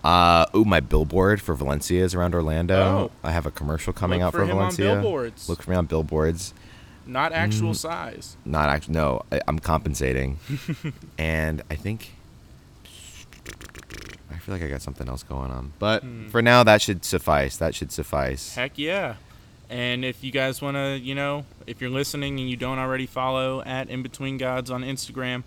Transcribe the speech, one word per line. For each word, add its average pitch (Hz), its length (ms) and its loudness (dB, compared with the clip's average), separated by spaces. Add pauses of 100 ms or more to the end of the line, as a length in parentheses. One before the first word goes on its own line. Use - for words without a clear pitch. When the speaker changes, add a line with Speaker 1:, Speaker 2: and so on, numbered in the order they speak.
Speaker 1:
Uh, 85 420 8 (100)
ooh, 107 120 6
my 87 140 6
billboard 85 600 4
for 85 140 -2
Valencia 73 500 0
is 87 100 0
around 87 200 2
Orlando. 85 420 2
Speaker 2:
Oh. 95 340 4 (120)
Speaker 1:
I - 80 -4
have 82 160 0
a 73 40 -2
commercial 80 440 -4
coming 90 260 0
Speaker 2:
Look 90 60 2
Speaker 1:
out 85 60 2
Speaker 2:
for - 80 -2
Speaker 1:
for 98 40 4
Speaker 2:
him 92 60 0
on 95 60 2 (140)
Speaker 1:
Valencia. 98 140 -2 (160)
Speaker 2:
billboards. 135 480 -4
Speaker 1:
Look 87 140 -4
for - 80 -8
me 92 60 4
on 85 100 2
billboards. 80 680 0 (540)
Speaker 2:
Not 143 260 0
actual 110 380 2
Speaker 1:
Mm. 101 60 -2
Speaker 2:
size. - 680 -8
Speaker 1:
Not 76 240 2
act-, 73 220 0
no, 76 320 0 (100)
I, 69 160 0
I'm 78 100 0
compensating. 67 800 0 (400)
Speaker 2:
<laughs> - 400 -12
Speaker 1:
And 80 520 0
I 78 60 -4
think, 110 340 -8 (2250)
I 78 60 -10
feel 87 180 -8
like 87 80 -4
I 76 60 -4
got 69 140 -6
something 67 260 -8
else 64 140 -8
going 65 280 -8
on. 65 280 -8
But 107 240 0
Speaker 2:
Hmm. 117 260 -14
Speaker 1:
for 113 140 2
now, 123 220 10
that 107 180 10
should 95 200 -2
suffice. 73 540 2
That 80 180 -2
should 71 160 -8
suffice. 69 680 -4
Speaker 2:
Heck 127 200 -4
yeah. 156 380 -4 (560)
And 123 340 -4
if 127 180 -6
you 131 100 -8
guys 135 280 0
wanna, 139 360 -4
you 131 180 -8
know, 143 320 -4 (200)
if 117 140 -12
you're 127 80 -4
listening 139 520 -4
and 127 100 -4
you 123 80 -4
don't 131 200 -4
already 131 280 -2
follow 131 560 -2
at 131 260 -6
In 127 140 -6
Between 135 340 -8
Gods 127 340 -4
on 127 120 -6
Instagram 127 640 -6